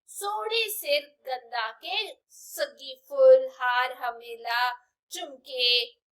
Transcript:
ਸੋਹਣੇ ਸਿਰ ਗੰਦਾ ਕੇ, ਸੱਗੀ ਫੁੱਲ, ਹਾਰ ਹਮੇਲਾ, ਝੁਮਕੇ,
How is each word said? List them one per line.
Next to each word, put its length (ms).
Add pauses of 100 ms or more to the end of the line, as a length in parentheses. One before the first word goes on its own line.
ਸੋਹਣੇ 640
ਸਿਰ 420 (160)
ਗੰਦਾ 440
ਕੇ, 460 (120)
ਸੱਗੀ 680
ਫੁੱਲ, 540
ਹਾਰ 440
ਹਮੇਲਾ, 920 (240)
ਝੁਮਕੇ, 880 (160)